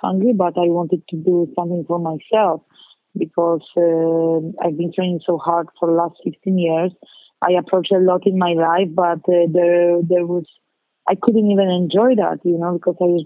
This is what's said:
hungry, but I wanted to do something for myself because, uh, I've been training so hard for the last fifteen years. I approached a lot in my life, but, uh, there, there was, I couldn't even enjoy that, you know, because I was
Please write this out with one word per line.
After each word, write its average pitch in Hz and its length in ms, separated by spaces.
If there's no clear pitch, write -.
hungry, 190 320
but 180 240
I 175 80
wanted 170 440
to 170 60
do 175 400
something 175 320
for 175 120
myself 165 640
because, 170 460
uh, 165 880
I've 156 140
been 170 120
training 180 320
so 170 140
hard 170 300
for 170 100
the 165 40
last 170 300
fifteen 190 340
years. 170 340
I 175 120
approached 180 400
a 190 80
lot 180 260
in 185 140
my 175 140
life, 165 420
but, 170 240
uh, 175 240
there, 175 480
there 175 240
was, 175 200
I 180 140
couldn't 214 300
even 196 180
enjoy 180 460
that, 165 280
you 175 140
know, 170 160
because 170 260
I 180 60
was 175 200